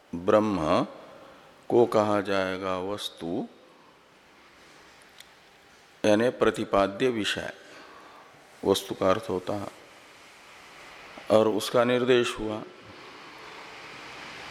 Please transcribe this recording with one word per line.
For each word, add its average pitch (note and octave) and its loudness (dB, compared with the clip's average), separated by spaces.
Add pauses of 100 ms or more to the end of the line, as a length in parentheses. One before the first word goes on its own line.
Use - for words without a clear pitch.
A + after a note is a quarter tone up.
(140)
ब्रह्म G2 2 (800)
को A#2+ 6
कहा G#2+ 2
जाएगा F#2+ -2
वस्तु, F#2+ -6 (2500)
यानी A2 4
प्रतिपाद्य G#2+ 2
विषय, G#2 -4 (1120)
वस्तु G2 2
का F#2+ 2
अर्थ F#2+ 0
होता F#2 -4
है, G2+ -8 (1600)
और A2 6
उसका A2 2
निर्देश B2 2
हुआ, G#2+ -6 (1900)